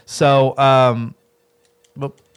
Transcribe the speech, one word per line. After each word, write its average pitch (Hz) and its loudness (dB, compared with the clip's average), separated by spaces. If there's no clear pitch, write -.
So, 135 0
um, 127 0
whoop, 139 -12